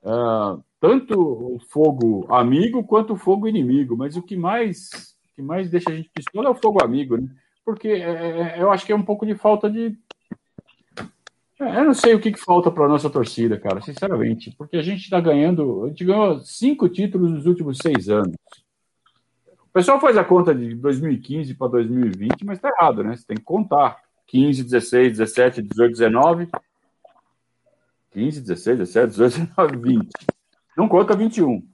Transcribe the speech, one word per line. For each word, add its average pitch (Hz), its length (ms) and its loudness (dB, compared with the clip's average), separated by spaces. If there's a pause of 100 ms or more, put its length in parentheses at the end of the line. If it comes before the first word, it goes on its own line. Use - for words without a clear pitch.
Ah, 110 560 -2 (220)
tanto 226 400 2
o 123 380 -4 (100)
fogo 120 640 0
amigo 151 500 2
quanto 214 300 0
o 202 40 -4
fogo 196 300 0
inimigo, 135 480 0
mas 143 220 -6
o 175 60 -8
que 185 160 -10
mais, 196 520 -4
o - 440 -20
que 143 80 -16
mais 175 260 -6
deixa 175 220 0
a 160 40 -6
gente 160 200 -10
pistola 214 340 -6
é - 20 2
o 247 40 2
fogo 208 280 2
amigo, 127 360 0
né? 131 100 -6 (340)
Porque, 220 260 -6
é, 170 680 -4
é, 175 60 -2
eu 196 100 4
acho 196 140 -2
que 220 60 0
é 208 40 2
um 208 80 0
pouco 208 220 -4
de 214 80 -2
falta 208 360 2
de, 226 240 -6 (1700)
é, 233 160 -4
eu 262 80 2
não 302 80 4
sei 233 220 6
o 214 60 4
que 220 120 -2
que - 80 -10
falta 175 300 4
pra 156 180 2
nossa 151 220 2
torcida, 117 500 -2
cara, 101 220 -4
sinceramente, 117 760 -4
porque 151 220 -8
a 156 40 -2
gente 190 280 -8
tá 185 100 0
ganhando, 147 640 0
a 135 40 -4
gente 156 180 -6
ganhou 190 340 2
cinco 254 480 0
títulos 180 440 0
nos 147 120 -6
últimos 165 320 0
seis 131 320 -2
anos. 104 260 0 (1300)
O - 80 -20
pessoal 262 260 4
faz 262 200 4
a 180 60 2
conta 175 300 4
de 117 200 -6
dois 131 260 -2
mil 151 100 -2
e 131 80 0
quinze 139 360 -8
pra 131 120 -6
dois 120 220 0
mil 127 160 0
e 110 60 0
vinte, 98 340 -4
mas 196 160 -10
tá - 80 -4
errado, 143 340 2
né? 110 140 -6
Você - 80 -20
tem 107 140 -10
que - 40 -12
contar. 147 600 0 (240)
Quinze, 135 360 2
dezesseis, 123 500 2
dezessete, 117 500 0
dezoito, 110 300 2
dezenove. 127 540 2 (1600)
Quinze, 135 320 -6
dezesseis, 107 340 -2
dezessete, 113 300 0
dezoito, 110 320 2
dezenove, 165 400 -2
vinte. 120 340 0 (640)
Não 220 100 2
conta 208 300 2
vinte 226 220 -2
e 190 40 2
um. 123 320 -2